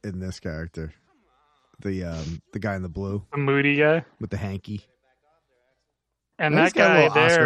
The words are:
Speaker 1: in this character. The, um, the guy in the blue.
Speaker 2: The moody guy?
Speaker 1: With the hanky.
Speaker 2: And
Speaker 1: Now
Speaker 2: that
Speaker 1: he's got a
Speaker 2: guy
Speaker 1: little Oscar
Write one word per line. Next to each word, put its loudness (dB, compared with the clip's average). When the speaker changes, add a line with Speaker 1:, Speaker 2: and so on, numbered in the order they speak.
Speaker 1:
in -10
this -10
character. -10
The, -6
um, -8
the -8
guy -4
in -8
the -8
blue. -6
Speaker 2:
The -8
moody 0
guy? 2
Speaker 1:
With -10
the -6
hanky. -10
Speaker 2:
And 0
Speaker 1:
Now 4
Speaker 2:
that 6
Speaker 1:
he's -2
got 4
a 6
Speaker 2:
guy 8
Speaker 1:
little 4
Oscar 6